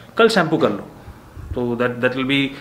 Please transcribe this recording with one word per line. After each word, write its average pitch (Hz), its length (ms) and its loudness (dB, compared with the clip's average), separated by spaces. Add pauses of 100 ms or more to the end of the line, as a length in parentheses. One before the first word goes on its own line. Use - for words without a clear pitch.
(160)
कल 226 120 6
shampoo 160 300 2
कर 117 120 2
लो, 101 140 -6 (680)
तो 120 220 -2
that, 120 180 -2 (100)
that 127 60 2
will 131 180 -4
be, 139 180 2 (140)